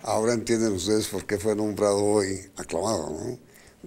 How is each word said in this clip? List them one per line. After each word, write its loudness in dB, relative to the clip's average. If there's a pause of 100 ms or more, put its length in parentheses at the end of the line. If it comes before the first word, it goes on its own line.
Ahora 2
entienden 2
ustedes 0
por -6
qué 0
fue 0
nombrado 2
hoy, 0
aclamado, -2
¿no?, -8 (480)